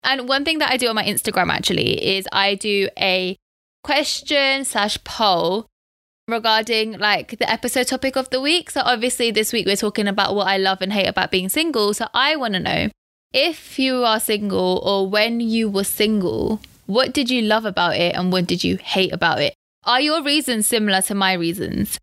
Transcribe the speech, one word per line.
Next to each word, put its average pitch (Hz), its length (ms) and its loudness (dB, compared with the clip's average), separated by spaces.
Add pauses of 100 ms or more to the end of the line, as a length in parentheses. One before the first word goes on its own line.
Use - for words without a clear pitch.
And 254 240 -2
one 269 180 0
thing 320 120 0
that 294 140 2
I 254 60 2
do 247 100 0
on 220 80 0
my 214 100 0
Instagram 170 460 0
actually - 680 0
is 190 140 -6
I 196 240 2
do 202 420 0
a 185 400 0 (460)
question 277 800 0
slash 208 380 -2
poll 190 640 0 (640)
regarding, 220 720 0
like, 208 400 -2
the - 100 0
episode 247 380 0
topic 262 300 -2
of 262 140 -2
the 254 100 0
week. 320 280 0
So 277 140 -4
obviously 240 480 0
this 214 220 0
week 233 120 0
we're 196 120 2
talking 208 320 0
about 196 260 0
what 202 100 2
I 196 120 2
love 190 240 0
and 190 100 -2
hate 202 160 2
about - 240 0
being 185 160 0
single. 247 460 0
So 220 200 -4
I 285 220 2
wanna 226 240 -2
know, - 300 -2 (420)
if 311 480 -2
you 262 240 2
are 220 160 2
single 190 640 0
or 196 240 0
when 220 320 0
you 226 300 0
were 196 160 0
single, 214 760 0 (260)
what 254 280 0
did 262 160 0
you 247 140 0
love 214 200 2
about 185 320 0
it 175 180 0
and 180 160 0
what 180 160 2
did 175 160 -2
you 180 140 0
hate - 380 -2
about 160 280 0
it? 143 120 0 (320)
Are 247 160 2
your 302 200 2
reasons 262 460 0
similar 208 360 2
to 202 120 -4
my 190 160 2
reasons? 180 720 -2